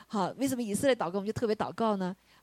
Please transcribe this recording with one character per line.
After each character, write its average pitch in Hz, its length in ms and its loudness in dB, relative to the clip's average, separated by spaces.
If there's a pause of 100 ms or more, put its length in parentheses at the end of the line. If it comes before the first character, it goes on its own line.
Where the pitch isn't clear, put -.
哈， 180 300 0
为 269 100 0
什 262 80 0
么 240 60 -4
以 208 120 -2
色 240 140 2
列 254 80 6
祷 170 140 -2
告， 185 80 -4
我 202 40 0
们 190 40 -8
就 214 80 -2
特 - 140 0
别 208 80 2
祷 127 180 -4
告 220 220 2
呢？” 185 200 -2 (280)